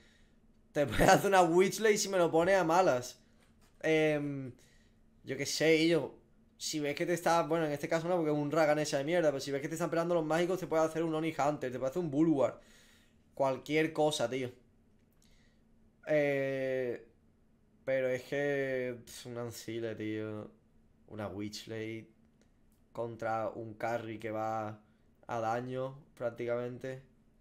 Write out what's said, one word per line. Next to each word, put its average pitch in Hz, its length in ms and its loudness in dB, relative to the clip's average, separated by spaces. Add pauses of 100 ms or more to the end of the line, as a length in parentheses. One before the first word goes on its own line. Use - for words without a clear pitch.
(720)
Te 147 140 2
puedes 120 220 4
hacer 190 200 6
una 190 140 8
Witchley 202 560 4
si 202 100 -2
me 190 100 0
lo 170 120 4
pone 170 240 4
a 185 100 4
malas. 160 560 2 (640)
Em, 147 720 0 (720)
yo 135 120 -8
qué 135 100 -6
sé, 160 420 4
yo. 156 280 2 (400)
Si - 240 -8
ves 147 140 -2
que 170 120 -2
te 170 80 2
está, 170 300 2
bueno, 160 220 0
en 147 60 -2
este 147 160 -4
caso 165 200 0
no, 180 80 2
porque 160 160 2
es 147 40 2
un 147 140 -2
Ragan 151 280 4
esa 151 200 0
de 135 60 -2
mierda, 165 260 4
pero 135 100 -4
si 143 100 -6
ves 139 120 -2
que 156 60 -6
te 160 60 -6
están 160 160 -2
peleando 170 240 0
los 165 100 2
mágicos, 170 360 0
te 170 80 -6
puedes 160 200 2
hacer 160 140 -2
un 160 120 0
Oni 160 220 0
Hunter, 139 360 0
te 123 60 -8
puedes 131 140 -2
hacer 180 100 -2
un 160 80 -4
Bulwark. 143 500 2 (760)
Cualquier 143 580 0
cosa, 151 380 0
tío. 127 200 -4 (1600)
Eh, 135 1000 -2 (800)
pero 131 240 -2
es 127 160 -2
que, 135 800 -2
pf, - 260 -16
un 117 80 -8
Ancile, 113 580 -8
tío. 107 540 -6 (580)
Una 104 200 -10
Witchley 110 800 -10 (840)
contra 113 580 -4
un 113 240 -10
carry 113 440 -4
que 110 120 -8
va 110 500 -4 (460)
a 117 140 -4
daño, 127 640 -4 (100)
prácticamente. 123 880 -6 (380)